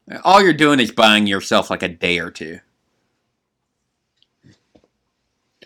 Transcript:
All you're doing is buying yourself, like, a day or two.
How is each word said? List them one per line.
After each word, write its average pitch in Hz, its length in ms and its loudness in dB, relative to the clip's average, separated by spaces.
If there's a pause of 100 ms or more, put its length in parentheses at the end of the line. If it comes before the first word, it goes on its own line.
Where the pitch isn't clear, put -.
(240)
All 196 180 4
you're 170 120 2
doing 147 260 2
is 110 100 -2
buying 107 360 2
yourself, 98 420 -2
like, 92 140 -8
a 92 60 -4
day 87 300 -4
or 85 120 -10
two. 82 300 -16 (3000)